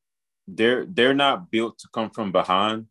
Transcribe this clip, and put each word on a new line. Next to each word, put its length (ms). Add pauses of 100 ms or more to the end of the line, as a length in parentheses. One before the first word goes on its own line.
(480)
they're, 380
they're 300
not 360
built 280
to 120
come 200
from 200
behind, 600